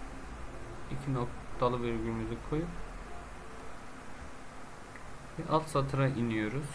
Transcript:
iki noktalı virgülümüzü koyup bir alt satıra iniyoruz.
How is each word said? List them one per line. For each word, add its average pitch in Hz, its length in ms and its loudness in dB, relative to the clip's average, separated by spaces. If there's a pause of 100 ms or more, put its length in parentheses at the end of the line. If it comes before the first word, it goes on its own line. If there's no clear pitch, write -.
(920)
iki 135 240 0
noktalı 123 680 2
virgülümüzü 113 540 2 (140)
koyup 165 180 2 (2750)
bir - 100 -2
alt 156 200 6
satıra 135 400 6
iniyoruz. 117 680 2